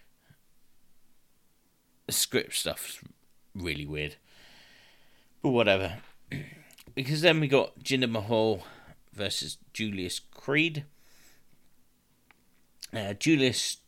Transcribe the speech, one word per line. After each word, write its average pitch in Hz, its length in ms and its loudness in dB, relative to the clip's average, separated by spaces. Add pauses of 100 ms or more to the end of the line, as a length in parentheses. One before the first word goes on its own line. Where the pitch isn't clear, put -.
(2000)
The - 60 -6
Scripps - 460 0
stuff's - 420 -6 (540)
really 76 320 -4
weird. 76 300 -6 (1300)
But 151 80 2
whatever. 101 480 4 (320)
<clears throat> - 80 -8 (560)
Because 147 280 -2
then 160 180 6
we 151 80 2
got 131 320 2
Jinder 127 280 0
Mahal 110 540 2 (500)
versus 95 460 -6 (140)
Julius 98 480 -4
Creed. 151 640 -2 (2000)
Uh, 101 180 -6
Julius 131 720 2